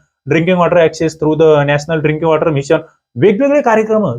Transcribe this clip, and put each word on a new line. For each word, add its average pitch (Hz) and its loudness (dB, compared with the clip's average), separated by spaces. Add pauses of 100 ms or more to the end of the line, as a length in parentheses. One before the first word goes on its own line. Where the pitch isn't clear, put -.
(260)
ड्रिंकिंग 165 0
वॉटर 170 0
ॲक्सेस 160 0
through 156 2
the 151 4
national 147 -2
drinking 156 -2
water 156 0
mission. 143 0 (360)
वेगवेगळे 226 2
कार्यक्रम 214 0